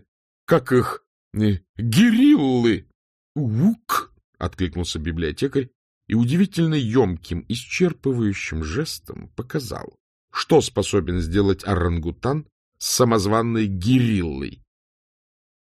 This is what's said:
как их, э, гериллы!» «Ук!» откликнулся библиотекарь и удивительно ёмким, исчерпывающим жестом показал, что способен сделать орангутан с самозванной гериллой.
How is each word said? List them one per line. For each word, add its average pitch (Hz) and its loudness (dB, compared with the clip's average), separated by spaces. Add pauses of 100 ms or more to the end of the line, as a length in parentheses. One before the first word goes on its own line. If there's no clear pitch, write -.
(440)
как 156 0
их, - 0 (280)
э, 104 0 (160)
гериллы!» 135 4 (460)
«Ук!» 143 -2 (260)
откликнулся 87 -4
библиотекарь 82 -4 (380)
и 101 -2
удивительно 160 2
ёмким, 107 0
исчерпывающим 117 -2
жестом - -8
показал, - -10 (340)
что - 4
способен 92 -2
сделать 92 0
орангутан 87 -2 (300)
с - -8
самозванной 113 2
гериллой. 95 0 (1120)